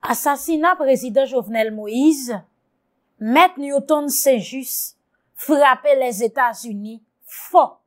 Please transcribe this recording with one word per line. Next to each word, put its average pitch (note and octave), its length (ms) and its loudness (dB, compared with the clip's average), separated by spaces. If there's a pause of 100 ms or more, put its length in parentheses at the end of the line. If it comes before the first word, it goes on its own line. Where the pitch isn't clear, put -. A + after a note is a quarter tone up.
(100)
Asasina D#4 640 0
prezidan C4+ 500 0
Jovenel A3+ 460 -2
Moïse, A#3+ 640 0 (840)
Mèt D4+ 420 4
Newton C#4+ 460 0
Saint-Just C4 880 -2 (400)
frape C#4+ 640 2
les A#3+ 240 -4
États-Unis A3+ 720 -4 (240)
fò. - 540 0 (100)